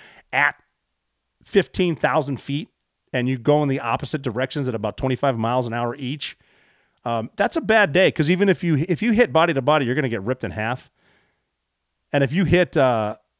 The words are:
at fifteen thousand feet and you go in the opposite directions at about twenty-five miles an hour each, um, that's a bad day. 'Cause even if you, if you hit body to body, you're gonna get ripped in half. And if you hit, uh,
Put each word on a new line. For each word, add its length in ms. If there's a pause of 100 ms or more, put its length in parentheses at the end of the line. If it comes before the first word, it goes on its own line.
(320)
at 220 (880)
fifteen 520
thousand 440
feet 300 (420)
and 160
you 80
go 280
in 60
the 100
opposite 420
directions 480
at 60
about 220
twenty-five 380
miles 300
an 80
hour 220
each, 420 (680)
um, 320
that's 180
a 60
bad 300
day. 200
'Cause 180
even 200
if 140
you, 240
if 140
you 120
hit 200
body 220
to 60
body, 240
you're 100
gonna 140
get 120
ripped 220
in 80
half. 400 (1200)
And 100
if 80
you 140
hit, 320
uh, 380 (240)